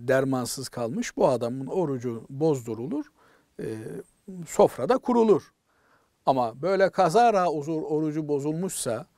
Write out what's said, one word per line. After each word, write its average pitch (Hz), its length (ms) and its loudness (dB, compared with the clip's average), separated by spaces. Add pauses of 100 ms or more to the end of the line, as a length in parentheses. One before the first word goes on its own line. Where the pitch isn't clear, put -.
dermansız 131 680 0
kalmış. 127 480 -6
Bu 202 120 4
adamın 127 380 -2
orucu 127 640 -4
bozdurulur, 139 800 -2 (480)
e, 110 180 -8 (680)
sofrada 190 520 2
kurulur. 226 540 2 (720)
Ama 131 360 0
böyle 190 280 2
kazara 190 600 4
uzur, 156 320 -4
orucu 156 460 -2
bozulmuşsa 147 800 -4 (120)